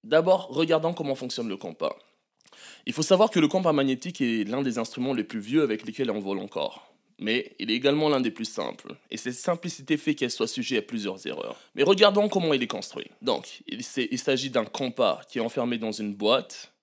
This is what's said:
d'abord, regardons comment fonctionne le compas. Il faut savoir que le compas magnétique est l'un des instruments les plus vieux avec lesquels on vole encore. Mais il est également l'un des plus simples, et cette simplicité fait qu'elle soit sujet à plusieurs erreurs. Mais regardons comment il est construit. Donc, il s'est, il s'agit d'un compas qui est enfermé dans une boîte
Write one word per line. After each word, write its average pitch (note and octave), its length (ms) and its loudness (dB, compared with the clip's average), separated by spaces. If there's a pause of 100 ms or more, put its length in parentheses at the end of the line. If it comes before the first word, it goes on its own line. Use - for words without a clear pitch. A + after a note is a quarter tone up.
d'abord, E3 440 4
regardons D#3+ 480 2
comment C#3 180 -4
fonctionne B2 340 -6
le G2 100 -6
compas. D#2+ 380 -4 (920)
Il A#2+ 60 -4
faut D#3 100 0
savoir G3+ 260 6
que F3+ 100 2
le D3+ 80 6
compas F3+ 240 2
magnétique C#3 480 0
est A2+ 300 0
l'un C3+ 140 -2
des A#2+ 160 -2
instruments B2+ 340 -4
les A2 100 0
plus A2 160 -6
vieux B2 220 2
avec A2+ 240 0
lesquels A#2 240 -2
on G#2 100 -2
vole G2 200 -2
encore. - 520 -6 (280)
Mais A2 400 -2
il G#2+ 100 -4
est A2 60 2
également C#3+ 340 4
l'un C#3 100 4
des A#2+ 120 0
plus A2+ 140 -6
simples, - 500 -8 (160)
et A2 60 -8
cette B2 180 -6
simplicité E3 640 -2
fait D3+ 180 0
qu'elle B2 160 -2
soit A2 160 -2
sujet B2 320 -2
à - 20 -2
plusieurs G2+ 460 -6
erreurs. B1 280 -6 (200)
Mais - 80 4
regardons G3+ 460 6
comment E3+ 260 2
il B2 80 0
est A#2 40 -2
construit. - 440 -8 (100)
Donc, - 460 -4
il A#2 160 -8
s'est, - 260 -4
il B2+ 80 -2
s'agit C3+ 320 0
d'un B2 160 0
compas A2 640 0
qui - 80 -6
est A#2 40 0
enfermé A#2+ 360 -2
dans A2 140 -4
une G#2 240 -4
boîte G#2+ 680 0